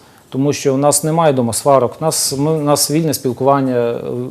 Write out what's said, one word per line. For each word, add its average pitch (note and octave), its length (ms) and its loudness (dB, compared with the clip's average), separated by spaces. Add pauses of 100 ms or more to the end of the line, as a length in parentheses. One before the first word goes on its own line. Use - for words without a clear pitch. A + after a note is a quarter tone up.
(280)
Тому C#3 240 0
що C3+ 220 0
в C3+ 40 0
нас D3 260 2
немає D#3+ 280 2
вдома A#2+ 200 0
сварок, C3 480 2
в - 40 -10
нас, - 280 -2
ми, D3+ 260 0
в D3 60 -4
нас C#3+ 260 0
вільне D#3 240 0
спілкування, C3 640 0
е, A#2 240 -2 (300)